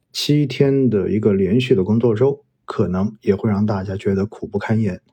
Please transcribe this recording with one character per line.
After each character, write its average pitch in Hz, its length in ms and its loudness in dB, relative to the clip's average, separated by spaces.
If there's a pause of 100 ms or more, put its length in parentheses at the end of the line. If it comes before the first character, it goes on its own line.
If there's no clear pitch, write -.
(120)
七 147 340 0
天 135 440 2
的 92 200 0
一 101 80 0
个 107 140 2
连 98 260 2
续 127 160 2
的 95 80 2
工 107 160 2
作 117 160 2
周， 135 300 0 (220)
可 101 200 -2
能 92 360 -2
也 101 120 2
会 113 140 -2
让 104 160 0
大 101 180 -2
家 95 140 -6
觉 98 180 -2
得 95 120 -2
苦 - 200 -12
不 101 120 -6
堪 - 200 -2
言。 98 220 -2 (120)